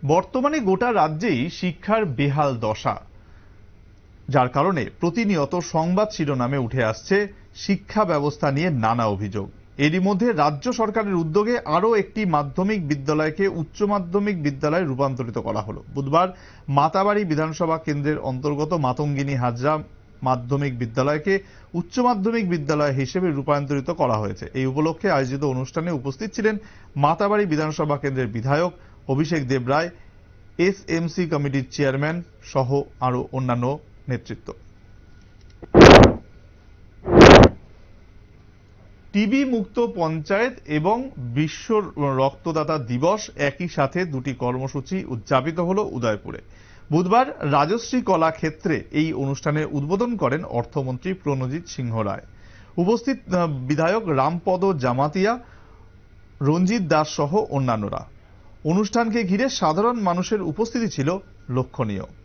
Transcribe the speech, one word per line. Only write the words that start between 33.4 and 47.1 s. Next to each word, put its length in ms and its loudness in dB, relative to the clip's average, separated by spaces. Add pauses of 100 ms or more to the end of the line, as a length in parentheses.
নেতৃত্ব। 440 -8 (4000)
টিবি 320 2
মুক্ত 500 0
পঞ্চায়েত 580 0 (140)
এবং 520 0
বিশ্ব 640 -2 (140)
রক্তদাতা 840 0
দিবস 580 0
একই 320 -2
সাথে 360 0
দুটি 300 -6
কর্মসূচি 720 -6
উদযাপিত 560 -2
হলো 220 0
উদয়পুরে। 580 -4 (520)
বুধবার 600 2